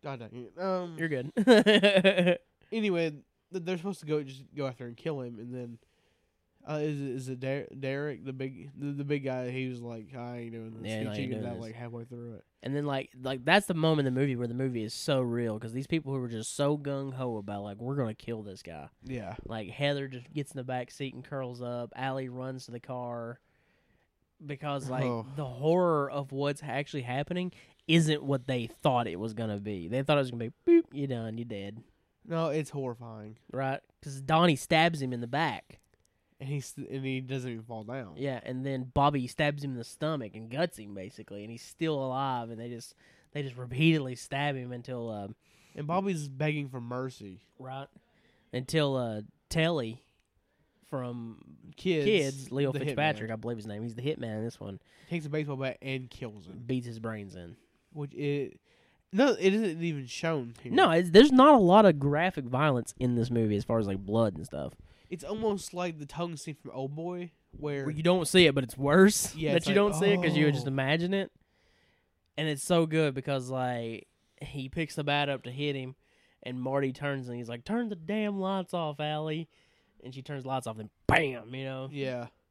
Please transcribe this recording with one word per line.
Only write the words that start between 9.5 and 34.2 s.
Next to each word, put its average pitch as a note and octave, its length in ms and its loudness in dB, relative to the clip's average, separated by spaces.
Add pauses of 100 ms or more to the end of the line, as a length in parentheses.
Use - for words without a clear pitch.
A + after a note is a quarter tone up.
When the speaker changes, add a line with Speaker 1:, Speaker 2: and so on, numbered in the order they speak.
Speaker 1:
He C3 180 -4
was B2 120 -8
like, A#2 340 -12
"I A#2+ 220 -10
ain't A#2 160 -10
doing A2+ 200 -10
this." A2 160 -10
Speaker 2:
Yeah, A2 120 -4
Speaker 1:
He - 40 -4
Speaker 2:
I - 40 -6
ain't G#2 60 -8
Speaker 1:
cheated C3 240 -4
Speaker 2:
doing A#2+ 60 -6
Speaker 1:
out, A#2+ 100 -6
Speaker 2:
this. - 60 -10
Speaker 1:
like, A2+ 140 -12
halfway A#2 300 -12
through A#2+ 300 -14
it. - 80 -20 (200)
Speaker 2:
And C3+ 120 -4
then, D3 100 -2
like, C#3 240 -4 (120)
like, C3 240 -6
that's F#3+ 220 6
the F#3 60 -2
moment D#3 340 4
in B2+ 60 0
the C3 60 0
movie C#3 160 2
where A#2+ 120 -2
the A#2 60 -6
movie B2 300 -2
is G#2 100 -8
so C#3 280 0
real, A#2 380 -2
'cause A2+ 140 -10
these C3+ 140 -6
people D3 260 -2
who C3+ 60 -2
were B2 80 -4
just A2 280 -8
so C#3+ 220 2
gung-ho C3+ 600 -6
about, G2+ 260 -8
like, G2+ 140 -10
"We're B2 180 -6
gonna A#2 180 0
kill A2 300 -8
this G2 200 -14
guy." D#2 240 -12 (160)
Speaker 1:
Yeah. A2+ 320 -10 (100)
Speaker 2:
Like, A2 240 -8
Heather C#3+ 380 -2
just B2 260 -14
gets C#3+ 180 -6
in C#3+ 60 -12
the B2+ 60 -8
back B2+ 280 -6
seat C3+ 220 -8
and B2+ 100 -14
curls B2+ 380 -8
up. A#2+ 340 -8
Allie C3 340 -6
runs B2+ 360 -10
to - 60 -16
the A#2+ 100 -10
car A#2+ 580 -8 (1080)
because, C#3 440 -6
like, C3 160 -2
Speaker 1:
Oh. A#2+ 200 -2 (100)
Speaker 2:
the D3 100 -6
horror D3+ 680 2
of C#3 200 -6
what's C#3+ 320 -2
actually C#3+ 400 -4
happening D3 480 -2 (360)
isn't D#3 360 6
what C#3 240 0
they B2 200 -2
thought A#2+ 400 2
it E2+ 100 -6
was A2 160 -4
gonna G#2+ 280 -4
be. G2 260 -6
They B2+ 160 -2
thought D3 140 4
it C#3 40 4
was B2+ 100 -2
gonna A#2 180 -6
be, - 40 -14 (160)
"Boop, E4+ 140 8 (100)
you C#3+ 140 -4
done, A2+ 300 -6
you A#2 80 -6
dead." G#2 360 -10 (440)
Speaker 1:
No, E3 240 -2
it's D3+ 220 -2
horrifying. A#2 680 -10 (160)
Speaker 2:
Right? C3+ 260 -2 (220)
'Cause C3+ 180 -10
Donnie D#3+ 380 6